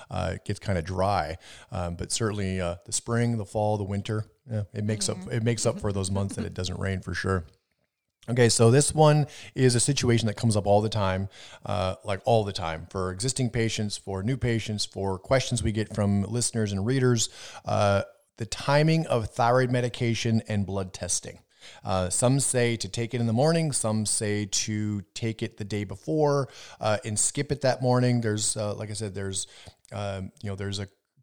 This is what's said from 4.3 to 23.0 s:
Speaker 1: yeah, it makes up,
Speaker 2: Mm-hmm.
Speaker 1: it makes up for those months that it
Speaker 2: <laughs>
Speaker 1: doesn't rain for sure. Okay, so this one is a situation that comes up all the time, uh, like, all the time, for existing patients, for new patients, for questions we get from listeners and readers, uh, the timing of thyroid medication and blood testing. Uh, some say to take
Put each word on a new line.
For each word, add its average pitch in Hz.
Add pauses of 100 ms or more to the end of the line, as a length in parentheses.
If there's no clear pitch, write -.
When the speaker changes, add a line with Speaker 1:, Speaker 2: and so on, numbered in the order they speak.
Speaker 1:
yeah, 107 (100)
it 107
makes 104
up, -
Speaker 2:
Mm-hmm. 92
Speaker 1:
it 113
makes 117
up 107
for 104
those 95
months 98
that 92
it 92
Speaker 2:
<laughs> -
Speaker 1:
doesn't 92
rain 95
for 95
sure. 95 (840)
Okay, 117
so 113
this 143
one 151 (300)
is 127
a 117
situation 117
that 104
comes 110
up 98
all 104
the 110
time, 98 (360)
uh, 95
like, 98
all 113
the 101
time, 82
for 92
existing 117
patients, 110
for 95
new 123
patients, 113
for 95
questions 127
we 113
get 104
from 101
listeners 110
and 98
readers, 127 (340)
uh, 101 (340)
the 113
timing 156
of 113
thyroid 123
medication 117
and 101
blood 95
testing. - (460)
Uh, 98
some 131
say 120
to 101
take 117